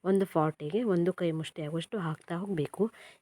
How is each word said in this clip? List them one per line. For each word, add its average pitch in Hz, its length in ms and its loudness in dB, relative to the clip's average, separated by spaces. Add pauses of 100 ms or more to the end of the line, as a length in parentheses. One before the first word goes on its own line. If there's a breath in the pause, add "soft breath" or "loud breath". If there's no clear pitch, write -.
ಒಂದು 190 220 4
ಪಾಟಿಗೆ 156 580 0
ಒಂದು 180 280 2
ಕೈ 175 180 0
ಮುಷ್ಟಿ 160 320 -6
ಆಗುವಷ್ಟು 165 360 -6
ಹಾಕ್ತಾ 165 380 -4
ಹೋಗ್ಬೇಕು. 185 480 -2 (380 loud breath)